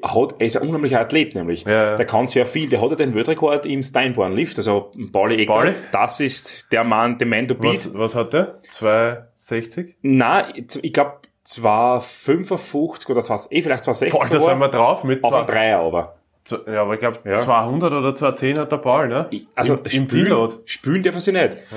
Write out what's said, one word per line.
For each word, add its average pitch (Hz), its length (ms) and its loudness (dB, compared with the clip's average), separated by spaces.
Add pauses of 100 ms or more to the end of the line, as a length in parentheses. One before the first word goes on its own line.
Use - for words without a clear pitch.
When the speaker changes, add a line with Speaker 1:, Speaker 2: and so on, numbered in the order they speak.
Speaker 1:
hat, - 360 0
er 113 80 2
ist 113 100 -2
ein 139 100 -2
unheimlicher 147 320 0
Athlet 139 340 0
nämlich. 85 300 -4
Speaker 2:
Ja, 107 280 2
ja. 107 40 -2
Speaker 1:
Der 117 100 0
kann 117 200 0
sehr 123 200 2
viel. 156 220 -4
Der 120 140 2
hat 120 80 2
ja 156 80 -2
den 131 180 0
Weltrekord 147 500 0
im 139 160 -4
Steinborn 123 540 0
Lift, - 220 -2
also 101 340 -2 (220)
Pauli 107 280 2
Ecker. 104 120 2
Speaker 2:
Pauli? 131 180 4 (220)
Speaker 1:
Das 113 260 0
ist - 540 -6
der 113 100 4
Mann, 117 340 2
the 123 60 -4
man 117 240 0
to 123 80 -2
beat. 113 200 0
Speaker 2:
Was, - 220 -8
was 110 180 -2
hat 117 180 -2
der? 185 300 -2
Zwei 117 600 0 (140)
sechzig? 117 640 -8
Speaker 1:
Nein, 135 640 2 (140)
ich 160 100 -6
glaub, 143 300 0 (260)
zwei 117 540 2
fünfundfünfzig - 1080 -2
oder 120 140 2
zwei, 107 140 -2 (140)
eh, 156 100 0
vielleicht 139 240 -2
zwei 123 80 0
sechzig 143 260 0
Speaker 2:
Boah, 135 80 0
da 156 120 4
Speaker 1:
sogar. 165 100 4
Speaker 2:
sind 151 100 2
wir 139 80 4
drauf 127 380 2
mit 131 180 0
Speaker 1:
Auf 117 80 2
Speaker 2:
zwei 135 80 4
Speaker 1:
einen 110 80 -2
Dreier 110 320 2
aber. 82 360 -2 (280)
Speaker 2:
Zu-, - 240 -8
ja, 107 140 0
aber 104 140 0
ich 107 40 -4
glaub, 117 260 -4
Speaker 1:
Ja. 101 140 0
Speaker 2:
zweihundert 123 540 0
oder 135 220 0
zwei 139 180 0
zehn 135 260 -2
hat 147 120 -6
der 147 60 0
Paul, 135 300 2
ne? 123 240 -2
Speaker 1:
Ich, - 240 -12
also 123 200 2
Speaker 2:
Im, - 80 -2
im - 60 -8 (180)
Speaker 1:
spülen, 180 180 2
Speaker 2:
Deload. 120 300 2 (100)
Speaker 1:
spülen 180 380 -2
dürfen 180 180 0
sie 190 100 0
nicht. 185 260 0 (200)